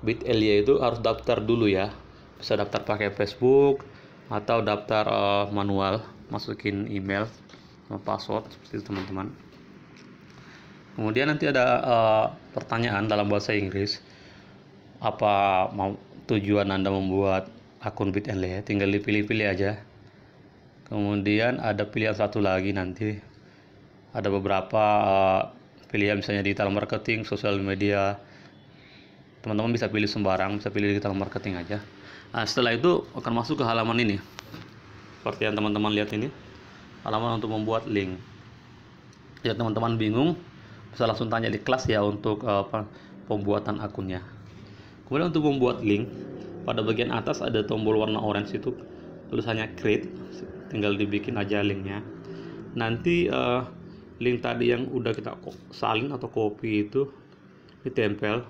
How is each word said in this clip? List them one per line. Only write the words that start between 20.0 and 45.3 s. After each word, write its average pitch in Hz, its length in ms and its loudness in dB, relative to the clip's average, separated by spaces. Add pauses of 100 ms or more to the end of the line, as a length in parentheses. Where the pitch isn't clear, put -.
Kemudian 104 720 2
ada 104 240 0
pilihan 107 300 -2
satu 104 260 0
lagi 95 320 2
nanti. 98 600 -6 (800)
Ada 101 160 0
beberapa, 98 500 2 (220)
eh, 95 360 6 (520)
pilihan, 104 240 2
misalnya 101 240 -2
digital 98 320 2
marketing, 107 480 -2
sosial 101 400 -2
media. 98 560 2 (1300)
Teman-teman 110 240 0
bisa 117 160 0
pilih 104 240 0
sembarang, 98 480 0
bisa 101 160 -6
pilih 104 160 2
digital 101 240 0
marketing 98 480 -4
aja. 92 160 -6 (560)
Nah, 117 160 0
setelah 120 240 2
itu 160 400 2
akan 117 240 -4
masuk 139 240 -2
ke 127 80 2
halaman 117 320 2
ini. 104 160 2 (1040)
Seperti 107 240 -4
yang 107 80 0
teman-teman 104 400 0
lihat 104 240 0
ini, 127 160 -4 (720)
halaman 113 320 -2
untuk 110 160 -4
membuat 110 320 0
link. 98 320 -2 (1300)
Ya, 113 80 2
teman-teman 113 480 0
bingung, 120 320 2 (560)
bisa - 160 0
langsung 113 240 0
tanya 113 240 0
di 107 80 -4
kelas 127 240 0
ya 107 160 4
untuk, 104 400 0
eh, 101 240 2
apa, 107 240 -6 (400)
pembuatan 104 560 -2
akunnya. 95 400 -8 (800)
Kemudian 160 240 0
untuk 156 160 0